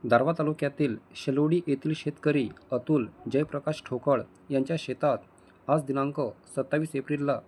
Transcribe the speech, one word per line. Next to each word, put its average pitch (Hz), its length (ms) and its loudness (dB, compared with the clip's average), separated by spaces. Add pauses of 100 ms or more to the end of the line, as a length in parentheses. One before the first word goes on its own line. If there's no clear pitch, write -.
दारव्हा 123 360 4
तालुक्यातील 147 560 0 (200)
शेलोडी 151 520 2
येथील 147 280 0
शेतकरी 147 540 -2 (220)
अतुल 127 360 0 (240)
जयप्रकाश 147 540 -2
ठोकळ 127 360 0 (280)
यांच्या 139 300 0
शेतात 131 380 -2 (500)
आज 147 160 2
दिनांक 139 380 -2 (340)
सत्तावीस 151 400 -2
एप्रिलला 143 520 -2